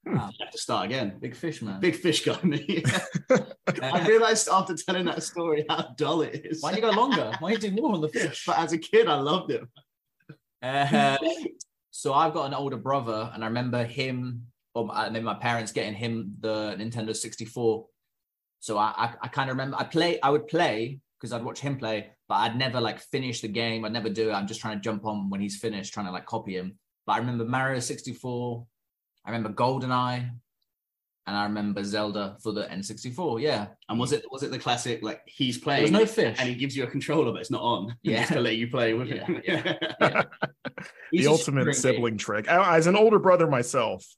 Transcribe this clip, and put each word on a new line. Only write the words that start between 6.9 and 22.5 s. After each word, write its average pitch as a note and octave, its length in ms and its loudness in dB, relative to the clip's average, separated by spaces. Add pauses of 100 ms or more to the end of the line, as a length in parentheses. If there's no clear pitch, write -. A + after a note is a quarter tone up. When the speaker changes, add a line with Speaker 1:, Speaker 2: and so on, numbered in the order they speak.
Speaker 2:
go G3 60 4
longer? G3+ 440 2
Why E3+ 120 -4
don't G#3+ 120 0
you G#3 60 -2
do G#3 120 0
more B3 120 2
on E3 80 0
the D3+ 60 0
fish? F#3+ 380 -2
Speaker 3:
But F3 120 2
as D#3+ 140 0
a E3+ 60 0
kid, G#3 300 4
I D3+ 100 2
loved D#3 320 0
it. A#2 120 -2 (1000)
Speaker 2:
Uh, C#3 540 2 (760)
so - 240 -4
I've D#3 200 4
got D3+ 120 -2
an C#3 80 -6
older C3+ 220 -4
brother, A2+ 580 -2
and A2+ 100 -8
I - 40 -4
remember A#2+ 360 0
him, B2+ 640 -6 (280)
or A#2 120 0
my, G#2 200 -2
and A2 100 -6
then A2+ 80 -4
my G#2+ 100 -2
parents A#2 380 -2
getting G#2+ 220 -4
him A2 460 -6
the G#2+ 380 -4
Nintendo A2 360 -6
sixty-four. A2+ 720 -2 (720)
So G#2 180 -4
I, G#2+ 180 2
I, A#2 260 -2
I A2+ 60 -8
kinda C3 240 -2
remember, C3+ 260 -4
I C3 60 -2
play, E3 360 2
I C3+ 100 4
would D3 180 2
play B2+ 520 0 (200)
'cause A#2+ 120 -8
I'd A#2 120 -6
watch A#2 160 -8
him C#3 180 -4
play, A2 320 -4 (180)
but G#2 80 0
I'd A2+ 200 2